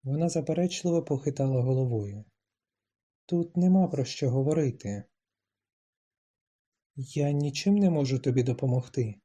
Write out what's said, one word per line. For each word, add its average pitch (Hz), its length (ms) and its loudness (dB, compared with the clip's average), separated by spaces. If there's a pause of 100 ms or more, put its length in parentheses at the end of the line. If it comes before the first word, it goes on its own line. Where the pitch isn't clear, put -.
Вона 151 260 0
заперечливо 170 720 0
похитала 135 580 -2
головою. 117 640 -2 (1000)
«Тут 170 320 -2
нема 185 300 6
про 139 180 -2
що - 240 -2
говорити». 131 760 -2 (1900)
«Я 143 360 -2
нічим 147 440 0
не 196 140 4
можу 135 300 0
тобі 127 240 0
допомогти?» 123 800 -2